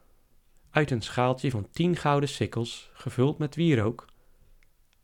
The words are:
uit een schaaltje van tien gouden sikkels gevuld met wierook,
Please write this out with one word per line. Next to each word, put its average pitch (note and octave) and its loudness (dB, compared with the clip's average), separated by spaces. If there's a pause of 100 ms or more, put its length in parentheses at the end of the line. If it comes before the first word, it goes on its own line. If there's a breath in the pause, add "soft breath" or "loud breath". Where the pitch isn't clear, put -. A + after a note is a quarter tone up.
(720 soft breath)
uit D3+ 2
een A#2 0
schaaltje B2+ 0
van G#2 -4
tien E3+ 0
gouden C#3+ 2
sikkels - -6
gevuld C3 0
met D3+ -4
wierook, C3 2 (1000)